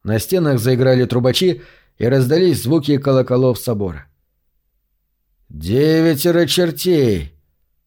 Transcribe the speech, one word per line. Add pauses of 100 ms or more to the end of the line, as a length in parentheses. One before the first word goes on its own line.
На
стенах
заиграли
трубачи, (340)
и
раздались
звуки
колоколов
собора. (1400)
«Девятеро
чертей! (540)